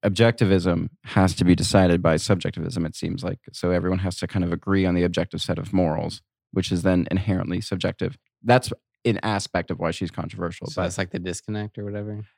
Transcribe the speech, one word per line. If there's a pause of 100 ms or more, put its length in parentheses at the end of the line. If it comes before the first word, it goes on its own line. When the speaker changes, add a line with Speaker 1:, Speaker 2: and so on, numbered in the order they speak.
Speaker 1:
objectivism (160)
has
to
be
decided
by
subjectivism,
it
seems
like. (120)
So
everyone
has
to
kind
of
agree
on
the
objective
set
of
morals, (300)
which
is
then
inherently
subjective. (260)
That's (340)
an
aspect
of
why
she's
controversial.
Speaker 2:
So
Speaker 1:
But
Speaker 2:
that's
like
the
disconnect
or
whatever? (160)